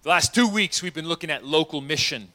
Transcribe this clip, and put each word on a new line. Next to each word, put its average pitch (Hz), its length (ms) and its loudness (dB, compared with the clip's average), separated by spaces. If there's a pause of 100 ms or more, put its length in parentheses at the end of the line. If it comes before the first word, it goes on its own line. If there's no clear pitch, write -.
The 147 60 -6
last 170 260 2
two 240 140 6
weeks, 202 320 -2
we've 175 120 -8
been 160 140 -8
looking 165 220 -6
at 131 160 -6
local 156 340 0
mission 139 540 -4